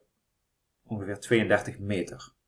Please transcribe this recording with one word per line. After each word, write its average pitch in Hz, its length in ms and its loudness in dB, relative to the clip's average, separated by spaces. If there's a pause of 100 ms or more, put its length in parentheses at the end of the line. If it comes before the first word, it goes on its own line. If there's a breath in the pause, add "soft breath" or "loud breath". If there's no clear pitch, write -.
(840)
ongeveer 101 340 -6
tweeëndertig 104 600 2
meter. 98 540 -4 (160)